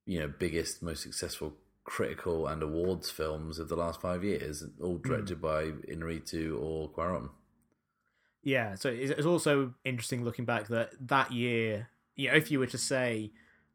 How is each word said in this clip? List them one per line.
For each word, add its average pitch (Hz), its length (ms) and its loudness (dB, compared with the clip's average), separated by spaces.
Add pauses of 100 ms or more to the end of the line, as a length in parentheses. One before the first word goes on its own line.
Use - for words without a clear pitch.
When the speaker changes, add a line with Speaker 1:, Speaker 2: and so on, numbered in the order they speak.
Speaker 1:
you 87 160 -2
know, 76 180 -2
biggest, 82 440 -2
most 82 200 -4
successful - 520 -6 (280)
critical 80 640 -2
and 78 160 -2
awards 85 460 0
films 78 500 -4
of 82 80 -6
the 82 80 -4
last 85 240 0
five 90 240 -2
years, 78 400 -2 (180)
all 87 180 0
Speaker 2:
Mm. - 40 -8
Speaker 1:
directed 76 380 -2
by 78 240 2 (260)
Inarritu 80 680 -4
or 78 280 -2
Cuarón. 80 420 -2 (1120)
Speaker 2:
Yeah, 117 320 2
so 135 140 0
it's, 127 220 0
it's 151 140 2
also 143 480 4 (100)
interesting 123 400 -2
looking 117 220 -2
back 110 220 0
that 113 240 0 (160)
that 135 240 4
year, 117 580 2 (260)
you 135 140 0
know, 135 60 6
if 156 160 6
you 139 80 4
were 127 80 4
to 123 100 -6
say 120 540 0 (440)